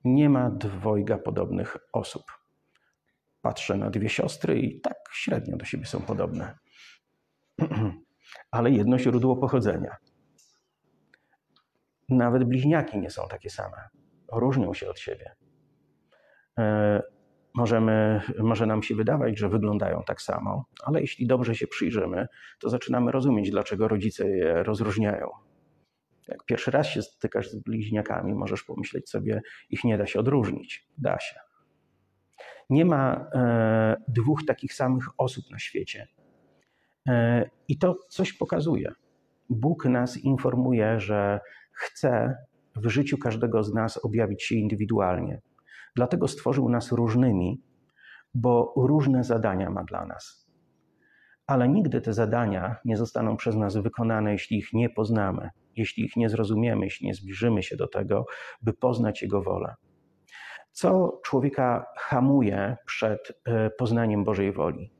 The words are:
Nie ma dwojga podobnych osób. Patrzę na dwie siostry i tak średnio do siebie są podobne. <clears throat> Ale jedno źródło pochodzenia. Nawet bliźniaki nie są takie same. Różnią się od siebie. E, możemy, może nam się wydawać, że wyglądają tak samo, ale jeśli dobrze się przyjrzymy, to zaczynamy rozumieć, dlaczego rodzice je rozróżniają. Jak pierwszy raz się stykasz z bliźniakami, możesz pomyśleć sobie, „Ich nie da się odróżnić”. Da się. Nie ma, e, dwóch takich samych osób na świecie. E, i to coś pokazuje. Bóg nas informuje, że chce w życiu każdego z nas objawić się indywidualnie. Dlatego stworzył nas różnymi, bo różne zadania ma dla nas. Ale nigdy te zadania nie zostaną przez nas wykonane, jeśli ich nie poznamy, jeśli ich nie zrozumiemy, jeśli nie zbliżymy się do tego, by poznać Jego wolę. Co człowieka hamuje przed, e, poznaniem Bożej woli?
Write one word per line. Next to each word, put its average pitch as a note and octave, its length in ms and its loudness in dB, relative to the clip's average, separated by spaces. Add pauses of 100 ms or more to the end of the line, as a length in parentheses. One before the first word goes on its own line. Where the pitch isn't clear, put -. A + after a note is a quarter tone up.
Nie C#3+ 240 6
ma B2+ 220 4
dwojga G2+ 680 -2
podobnych F#2 580 -4 (160)
osób. - 300 -4 (1200)
Patrzę - 340 -2
na G2+ 140 -2
dwie G#2+ 180 -2
siostry - 500 -2
i - 220 -4
tak - 160 -6 (160)
średnio - 440 -4
do - 80 -10
siebie - 220 -8
są F#2 140 -6
podobne. - 580 -6 (1000)
<clears throat> D#3+ 100 0 (800)
Ale A#2 200 4
jedno B2 280 4
źródło B2 380 4
pochodzenia. A#2+ 600 0 (2000)
Nawet B2 360 4
bliźniaki B2+ 540 2
nie E2+ 120 -6
są - 180 -10
takie G2+ 220 -14
same. - 380 -12 (440)
Różnią A#2 420 0
się F#2+ 160 -8
od - 80 -12
siebie. - 360 -12 (1200)
E, G#2+ 440 2 (520)
możemy, A2 680 4 (180)
może A2 280 2
nam G#2+ 160 0
się A#2 120 -4
wydawać, A2+ 440 0
że G#2 100 0
wyglądają G2+ 580 0
tak - 160 -6
samo, G2+ 420 -4 (180)
ale D3 180 0
jeśli C3 260 -4
dobrze A#2+ 280 2
się - 120 -4
przyjrzymy, G2 600 -4 (320)
to A2+ 120 -6
zaczynamy B2 420 0
rozumieć, A#2+ 380 2
dlaczego G#2 380 0
rodzice G2+ 400 -2
je F2 340 2
rozróżniają. G#2 680 -2 (1000)
Jak - 140 -12
pierwszy - 260 -2
raz D3 160 2
się G2+ 160 -4
stykasz - 480 -6
z A2 60 -12
bliźniakami, G#2+ 800 -4
możesz - 300 -4
pomyśleć - 460 -10
sobie, G#2+ 320 -4 (280)
„Ich - 140 -6
nie A2 140 2
da G2+ 80 0
się - 140 -2
odróżnić”. - 680 -2 (100)
Da D#2 220 -2
się. - 200 -14 (1300)
Nie D3+ 140 6
ma, C3+ 500 2
e, A2+ 600 4 (120)
dwóch C#3 380 0
takich C3+ 280 -4
samych B2+ 300 0 (140)
osób B2+ 320 -2
na - 80 -16
świecie. - 500 -8 (1000)
E, A#2+ 420 4 (180)
i D3 100 0
to F3+ 180 2 (120)
coś - 240 -2
pokazuje. - 600 -2 (580)
Bóg C#3 340 0
nas B2 320 2
informuje, B2 840 2
że G2+ 400 0 (320)
chce B2 640 0 (400)
w A2 120 0
życiu C#3 300 2
każdego A2+ 440 0
z G#2 120 -2
nas A2+ 300 -2
objawić G#2 380 0
się - 120 -2
indywidualnie. G#2 880 0 (560)
Dlatego B2 320 2
stworzył B2+ 400 0
nas A#2+ 240 0
różnymi, A2+ 720 2 (720)
bo A#2+ 420 2
różne C3+ 480 4
zadania G2+ 460 0
ma F#2 140 -4
dla - 220 -8
nas. - 440 -18 (960)
Ale B2+ 220 4
nigdy C#3+ 320 2
te A2+ 120 -2
zadania G#2+ 720 0
nie A2+ 120 0
zostaną A2+ 400 0
przez G#2+ 200 -2
nas G#2+ 200 0
wykonane, A2 560 0
jeśli G#2 260 -2
ich - 140 -6
nie A#2 180 2
poznamy, G#2 600 -2 (300)
jeśli A2+ 240 -4
ich - 120 -6
nie A#2 120 2
zrozumiemy, G#2+ 560 0
jeśli - 220 -8
nie F#2+ 80 -4
zbliżymy G2 480 -2
się - 140 -8
do - 120 -4
tego, G2 380 -2 (360)
by A2 100 0
poznać A#2 500 0
Jego G2+ 200 0
wolę. F#2+ 320 -4 (960)
Co F#3 520 2
człowieka C3 600 0 (100)
hamuje A#2+ 800 2 (100)
przed, - 580 -4
e, A2 260 2
poznaniem A2 540 0
Bożej G2+ 280 0
woli? E2 480 -4